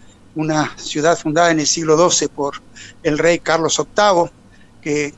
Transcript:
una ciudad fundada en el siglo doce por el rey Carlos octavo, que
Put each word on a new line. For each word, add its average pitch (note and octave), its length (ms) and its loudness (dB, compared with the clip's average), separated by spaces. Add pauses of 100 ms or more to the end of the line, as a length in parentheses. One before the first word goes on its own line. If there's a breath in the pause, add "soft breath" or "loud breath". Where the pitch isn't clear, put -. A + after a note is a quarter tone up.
(340 soft breath)
una D#3 420 -2
ciudad D#3 420 -2
fundada E3 320 2
en D#3+ 100 0
el C#3+ 60 -2
siglo D#3 300 0
doce D#3+ 320 2
por - 340 -8 (400 loud breath)
el D3+ 160 -2
rey E3 200 2
Carlos D#3+ 400 -2
octavo, F3 520 2 (500 soft breath)
que D3 360 -4